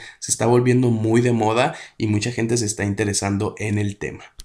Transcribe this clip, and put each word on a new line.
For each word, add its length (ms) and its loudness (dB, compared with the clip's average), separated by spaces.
se 120 -6
está 140 -2
volviendo 440 4
muy 320 2
de 100 2
moda 440 2
y 100 -2
mucha 240 0
gente 260 -2
se 80 -2
está 200 -4
interesando 720 -2
en 200 -2
el 200 -4
tema. 260 -10